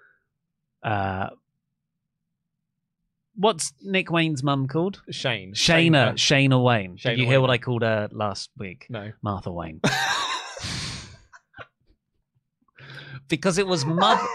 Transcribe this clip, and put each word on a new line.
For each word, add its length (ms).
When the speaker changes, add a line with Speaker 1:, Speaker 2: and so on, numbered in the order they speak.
Speaker 1:
uh, 460
what's 460
Nick 300
Wayne's 320
mum 240
called? 420
Speaker 2:
Shane. 460
Speaker 1:
Shayna. 580
Speaker 2:
Shayna. 360
Speaker 1:
Shayna 140
Wayne. 340
Did 20
Speaker 2:
Shayna 180
Speaker 1:
you 80
hear 140
Speaker 2:
Wayne. 20
Speaker 1:
what 80
I 80
called 240
her 300
last 480
week? 320
Speaker 2:
No. 200
Speaker 1:
Martha 280
Wayne. 340
Speaker 2:
<laughs> 40
Speaker 1:
Because 300
it 80
was 200
Moth-, 500